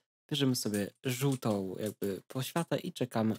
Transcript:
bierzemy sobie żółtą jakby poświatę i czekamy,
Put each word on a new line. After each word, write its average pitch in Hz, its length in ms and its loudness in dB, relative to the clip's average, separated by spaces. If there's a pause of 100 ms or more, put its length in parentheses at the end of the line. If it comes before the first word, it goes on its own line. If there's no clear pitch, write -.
(320)
bierzemy 139 240 2
sobie 104 360 0 (120)
żółtą 120 760 0
jakby 101 480 -2
poświatę - 520 -2
i 185 140 -6
czekamy, 110 460 2